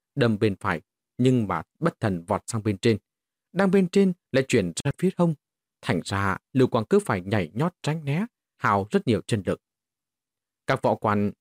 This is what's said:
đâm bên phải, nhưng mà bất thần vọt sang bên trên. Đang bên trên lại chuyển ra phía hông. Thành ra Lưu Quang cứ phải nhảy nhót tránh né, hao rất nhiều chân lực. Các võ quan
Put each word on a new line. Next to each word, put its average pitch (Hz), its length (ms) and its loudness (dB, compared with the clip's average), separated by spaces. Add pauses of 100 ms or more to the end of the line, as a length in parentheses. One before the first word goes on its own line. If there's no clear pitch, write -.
(140)
đâm 113 240 2
bên 104 220 0
phải, 90 200 -2 (380)
nhưng 123 300 2
mà 85 140 -2 (160)
bất - 220 -4
thần 92 240 -2
vọt 95 220 -2
sang 110 160 -6
bên 104 160 -2
trên. 110 200 2 (540)
Đang 190 180 0
bên 190 180 4
trên 196 240 2 (200)
lại 135 160 2
chuyển 92 240 0 (120)
ra 139 140 -2
phía 185 180 0
hông. 170 180 2 (460)
Thành 92 240 -4
ra 98 320 -2 (160)
Lưu 131 160 2
Quang 113 160 -2
cứ 196 140 2
phải 117 220 -2
nhảy 95 340 -2
nhót 156 280 -2
tránh 156 220 -6
né, 156 220 -2 (300)
hao 101 340 0
rất 196 160 0
nhiều 104 200 2
chân 104 200 -2
lực. 95 140 -2 (1040)
Các 131 160 -2
võ 110 120 2
quan 104 460 0